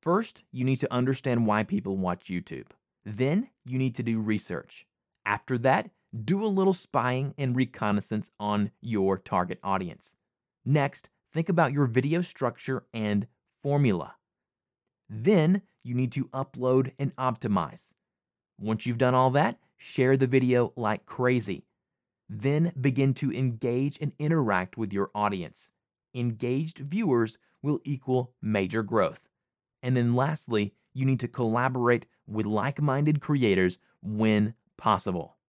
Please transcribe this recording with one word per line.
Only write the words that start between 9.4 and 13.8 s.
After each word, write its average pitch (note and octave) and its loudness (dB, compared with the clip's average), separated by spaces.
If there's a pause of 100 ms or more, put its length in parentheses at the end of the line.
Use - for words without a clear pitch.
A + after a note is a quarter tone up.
audience. F#2+ -6 (500)
Next, C#3 0 (220)
think D#3+ -2
about E3 2
your C#3+ 4
video C3 2
structure C3 -4 (100)
and G#2 -2 (360)
formula. C3+ 2 (960)